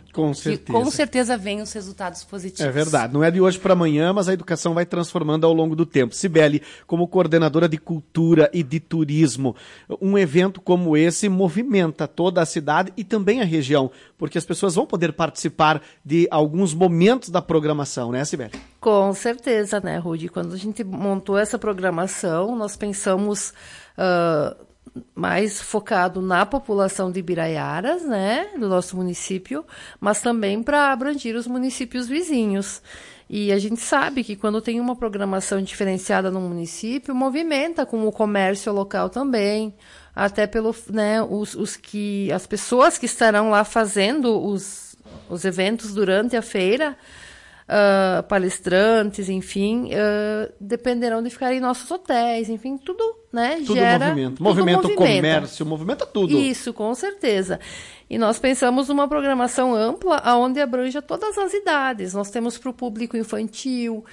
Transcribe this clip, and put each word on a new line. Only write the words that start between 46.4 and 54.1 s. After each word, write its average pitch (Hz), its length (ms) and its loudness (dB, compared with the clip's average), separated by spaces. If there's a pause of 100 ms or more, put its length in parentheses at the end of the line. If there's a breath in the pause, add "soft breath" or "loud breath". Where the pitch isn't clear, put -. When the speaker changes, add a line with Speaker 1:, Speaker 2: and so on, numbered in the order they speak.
Speaker 3:
feira, 220 560 0 (760 loud breath)
ah, 196 560 4
palestrantes, 196 1040 2
enfim, 202 640 -2
ah, 208 560 0 (100)
dependerão 240 640 -2
de 240 80 -4
ficar 254 240 -4
em 262 60 -2
nossos 254 320 -4
hotéis, 233 580 -2
enfim, 233 300 -6
tudo, 392 240 -6 (280)
né, 240 260 -2
Speaker 1:
Tudo 277 180 0
Speaker 3:
gera 240 320 4
Speaker 1:
movimento. 131 300 -2